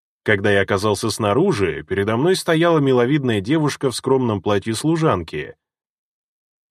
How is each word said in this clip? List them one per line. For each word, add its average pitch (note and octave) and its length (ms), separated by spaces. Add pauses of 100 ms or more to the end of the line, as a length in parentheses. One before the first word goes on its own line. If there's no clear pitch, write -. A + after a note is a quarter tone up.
(240)
Когда G#2 300
я G2 80
оказался G#2 480
снаружи, G#2 720
передо G2+ 320
мной E3+ 220
стояла E3 400
миловидная B2+ 640
девушка C#3 500
в - 60
скромном B2 440
платье G#2 320
служанки, A2 840 (1120)